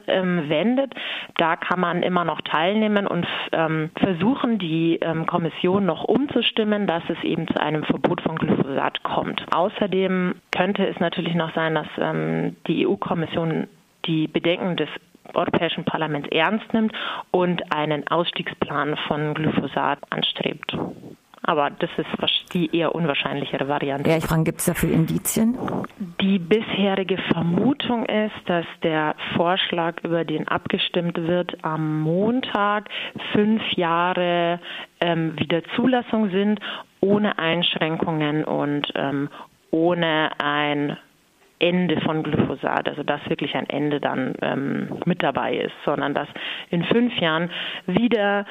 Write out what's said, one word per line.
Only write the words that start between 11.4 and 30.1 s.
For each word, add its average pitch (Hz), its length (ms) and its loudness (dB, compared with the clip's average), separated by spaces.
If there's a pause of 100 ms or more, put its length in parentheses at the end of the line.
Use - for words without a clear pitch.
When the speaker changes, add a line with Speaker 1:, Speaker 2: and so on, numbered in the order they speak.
Speaker 1:
sein, 160 180 0
dass, 151 140 0 (120)
ähm, 160 580 0 (100)
die - 140 2
E-U-Kommission 165 840 0 (380)
die 156 220 2
Bedenken 170 480 0
des 151 140 -4 (440)
Europäischen 170 500 0
Parlaments 151 460 -2
ernst 175 420 2
nimmt 220 220 2 (380)
und 180 440 2
einen 151 320 0
Ausstiegsplan 151 880 -2 (120)
von 151 260 0
Glyphosat 143 640 0 (140)
anstrebt. - 640 -4 (640)
Aber 147 300 2
das - 260 -4
ist - 240 -4
wahrsch-, - 320 -2
die 175 240 0
eher 160 160 2
unwahrscheinlichere 143 720 -2
Variante. 143 400 -2
Speaker 2:
Ja, 160 100 4
ich 165 60 -2
frage, 160 200 2
gibt's 160 220 -2
dafür 165 260 0
Indizien? 202 680 2 (640)
Speaker 1:
Die 196 160 4
bisherige 190 800 0 (160)
Vermutung 202 720 0
ist, 214 300 0 (100)
dass 170 200 0 (180)
der 156 320 0 (200)
Vorschlag, 170 680 0
über 165 220 0